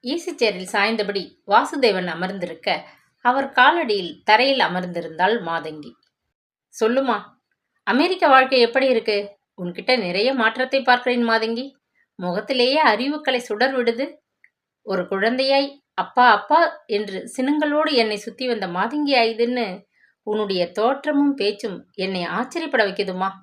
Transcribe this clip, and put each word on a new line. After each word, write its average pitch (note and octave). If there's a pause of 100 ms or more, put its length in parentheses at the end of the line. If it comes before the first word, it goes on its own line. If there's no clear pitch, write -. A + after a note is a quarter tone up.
ஈசி E4
சேரில் F#3+
சாய்ந்தபடி G3+ (220)
வாசுதேவன் A3
அமர்ந்திருக்க, F3 (580)
அவர் C4+
காலடியில் B3 (100)
தரையில் B3+
அமர்ந்திருந்தாள் F3
மாதங்கி. D#3+ (800)
"சொல்லுமா, A#3+ (680)
அமெரிக்க E4+
வாழ்க்கை C4
எப்படி A#3+
இருக்கு? A3 (400)
உன்கிட்ட F#3
நிறைய G3+
மாற்றத்தை B3+
பார்க்கிறேன் B3
மாதங்கி. A3+ (500)
முகத்திலேயே A#3+
அறிவுக்கலை C4
சுடர் A#3+
விடுது. A#3+ (800)
ஒரு F#3
குழந்தையாய் C4 (240)
'அப்பா, B3
அப்பா' D4+
என்று G3+
சினுங்களோடு D4
என்னை A3
சுத்தி A#3
வந்த G#3+
மாதங்கி A#3
ஆயுதுன்னு A#3 (600)
உன்னுடைய G3
தோற்றமும் C#4
பேச்சும் G#3 (160)
என்னை F#3+
ஆச்சரியப்பட B3
வைக்குதுமா." F#3+ (120)